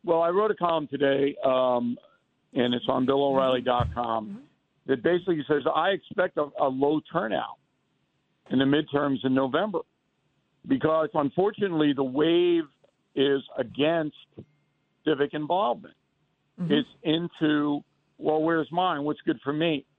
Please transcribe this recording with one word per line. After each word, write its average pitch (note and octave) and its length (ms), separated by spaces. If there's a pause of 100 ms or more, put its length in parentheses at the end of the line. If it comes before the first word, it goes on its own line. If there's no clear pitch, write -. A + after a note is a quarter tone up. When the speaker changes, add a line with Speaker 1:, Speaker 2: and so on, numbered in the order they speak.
Speaker 1:
Well, E3 180
I E3+ 80
wrote G#3 220
a - 40
column E3 320
today, C#3 560
um, B2+ 540 (560)
and B2 200
it's A#2+ 140
on C3 180
bill C#3 200
O'Reilly C3 360
dot A#2+ 320
com, A2+ 480 (460)
that B2+ 160
basically E3+ 440
says, D3 160 (100)
"I D#3+ 160
expect F#3 480
a, D3 100 (120)
a C#3 100
low C#3+ 320 (100)
turnout F3+ 460 (920)
in B2+ 100
the C3+ 60
midterms C#3+ 600
in C3 100
November D#3 440 (880)
because, D3+ 460
unfortunately, D#3+ 800
the C3+ 100
wave E3 600 (520)
is C#3 260 (160)
against D3 580 (920)
civic C#3+ 280
involvement. F3+ 600 (680)
Speaker 2:
Mm-hmm. D#3+ 120
Speaker 1:
It's C#3+ 160 (140)
into, D3+ 800 (340)
well, D#3 240
where's D#3+ 300
mine? E3+ 320
What's D3 180
good C#3+ 220
for C#3 100
me? D#3 320 (140)